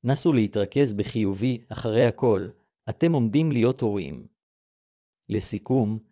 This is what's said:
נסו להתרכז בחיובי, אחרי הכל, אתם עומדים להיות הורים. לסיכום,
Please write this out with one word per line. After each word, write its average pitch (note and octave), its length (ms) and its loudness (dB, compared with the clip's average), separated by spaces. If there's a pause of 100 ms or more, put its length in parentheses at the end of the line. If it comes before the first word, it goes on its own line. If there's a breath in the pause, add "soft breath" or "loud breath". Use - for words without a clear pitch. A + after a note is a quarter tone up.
נסו C#3 280 2
להתרכז A2 640 2
בחיובי, G#2 640 -2 (100)
אחרי A2+ 380 0
הכל, G#2+ 420 0 (400)
אתם E3 240 0
עומדים C#3+ 400 2
להיות B2+ 280 0
הורים. F#2+ 460 -6 (1000)
לסיכום, A2 720 -2 (140 soft breath)